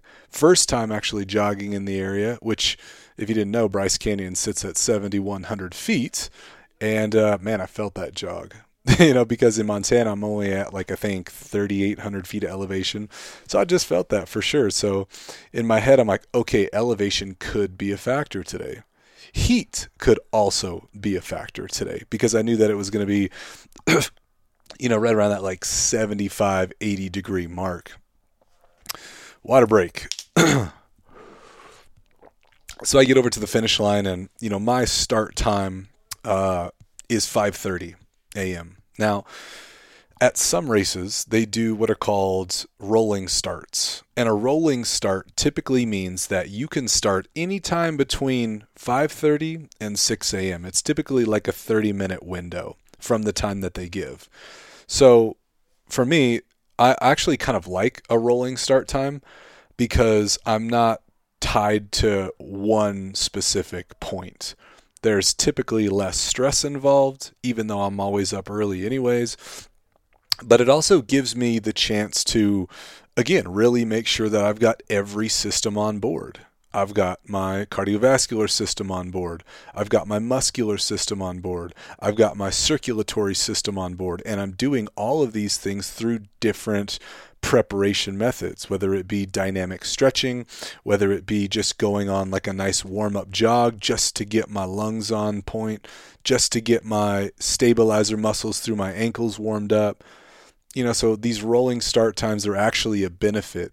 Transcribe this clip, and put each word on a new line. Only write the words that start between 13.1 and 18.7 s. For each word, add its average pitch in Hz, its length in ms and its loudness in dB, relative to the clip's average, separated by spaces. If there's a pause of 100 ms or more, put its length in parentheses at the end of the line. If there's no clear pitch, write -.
So - 140 0
I 139 60 4
just 175 200 2
felt 175 220 0
that 95 220 -2
for 107 120 -4
sure. 120 280 2
So 98 400 0 (420)
in 117 160 -2
my 113 120 4
head, 131 200 8
I'm 117 80 4
like, 101 260 0
"Okay, 110 380 2
elevation 101 680 -2
could 98 380 -4
be 101 140 -2
a 101 60 -4
factor 127 440 -4
today." - 420 -10 (500)